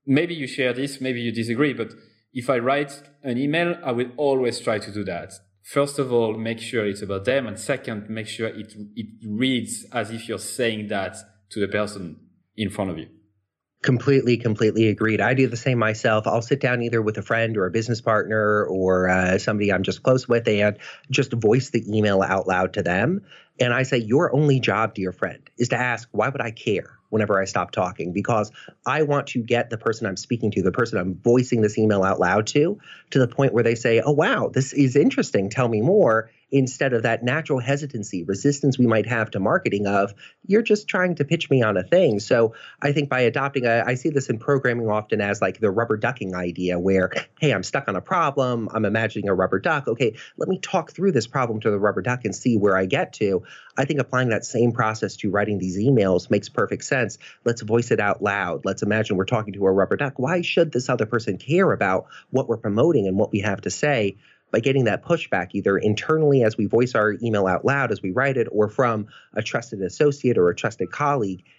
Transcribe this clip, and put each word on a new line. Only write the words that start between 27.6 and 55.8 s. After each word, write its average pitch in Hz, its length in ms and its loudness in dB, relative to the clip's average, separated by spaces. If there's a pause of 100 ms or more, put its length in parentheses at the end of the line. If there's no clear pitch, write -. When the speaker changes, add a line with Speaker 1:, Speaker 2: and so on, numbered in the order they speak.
Speaker 2:
talking, 90 400 -4
because 107 400 0 (340)
I 143 160 0
want 143 260 0
to 120 140 -4
get 120 260 0
the 117 80 -8
person 113 300 -2
I'm 95 100 -4
speaking 113 360 -4
to, 95 100 -2
the 90 80 2
person 110 260 -2
I'm 92 200 -4
voicing 123 440 2
this 104 160 2
email 107 280 4
out 95 160 2
loud 98 280 2
to, 165 300 2 (320)
to - 80 2
the 127 80 4
point 135 260 0
where 113 120 4
they 117 100 2
say, 117 260 2
'Oh, 147 120 2
wow, 156 420 0
this 135 180 -2
is 135 220 2
interesting. 139 560 2
Tell 123 180 0
me 113 120 0
more.'" 127 500 4 (220)
instead 135 400 0
of 117 120 0
that 117 180 0
natural 135 380 -2
hesitancy, 120 640 -6
resistance 139 520 0
we 123 80 4
might 110 220 4
have 113 240 -2
to 104 80 -6
marketing 101 480 0
of, 101 260 2 (360)
"You're 214 140 4
just 208 260 0
trying 180 260 0
to 147 100 -2
pitch 165 240 -4
me 131 140 4
on 107 140 2
a 90 80 -2
thing." 147 340 4
So 113 360 2 (280)
I 147 80 0
think 143 180 0
by 127 120 0
adopting, 131 460 0
a, 117 200 2
I 123 80 0
see 160 160 -2
this 139 180 -2
in 113 120 -2
programming 123 480 0
often 107 320 0
as, 101 200 0
like, 95 200 -2
the 107 100 2
rubber 110 260 0
ducking 107 380 -4
idea 90 420 -2
where, 92 360 2 (260)
"Hey, 147 140 2
I'm 95 100 0
stuck 135 240 -4
on 101 80 -2
a 175 60 -4
problem. 135 720 -2
I'm 110 120 -2
imagining 104 440 -2
a 98 60 2
rubber 92 260 0
duck. 151 260 -2
Okay, 113 280 0 (240)
let - 100 -4
me 185 100 -2
talk - 320 -4
through 190 220 0
this 113 160 0
problem 117 320 -2
to 110 100 0
the 101 80 0
rubber 98 240 0
duck 123 220 -4
and 98 100 -4
see 120 220 0
where 98 200 4
I 95 100 2
get 143 280 -2
to." 95 300 0 (320)
I 131 80 0
think 143 160 -2
applying 127 300 0
that 104 140 -2
same 120 280 2
process 110 460 -2
to 104 120 -2
writing 104 280 2
these 92 200 -4
emails 104 540 4